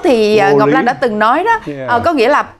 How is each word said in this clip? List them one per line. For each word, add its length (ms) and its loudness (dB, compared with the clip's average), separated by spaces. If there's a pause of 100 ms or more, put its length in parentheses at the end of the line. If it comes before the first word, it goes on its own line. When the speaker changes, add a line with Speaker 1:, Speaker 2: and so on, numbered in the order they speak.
Speaker 1:
thì, 320 2
à, 140 2
Speaker 2:
Vô 80 2
Speaker 1:
Ngọc 80 2
Speaker 2:
lý. 80 2
Speaker 1:
Lan 100 0
đã 80 0
từng 260 -4
nói 260 0
đó, 220 0
Speaker 2:
Yeah. 240 -8
Speaker 1:
à, 140 0
có 80 0
nghĩa 160 2
là 320 -2